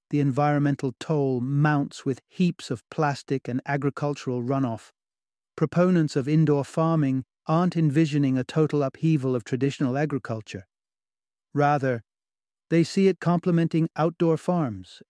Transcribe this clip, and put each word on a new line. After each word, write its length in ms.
the 100
environmental 800
toll 400
mounts 640
with 240
heaps 420
of 200
plastic 580
and 180
agricultural 760
runoff. 480
Proponents 580
of 140
indoor 360
farming 600
aren't 300
envisioning 640
a 60
total 380
upheaval 520
of 100
traditional 540
agriculture. 680
Rather, 500
they 120
see 260
it 120
complementing 760
outdoor 400
farms, 720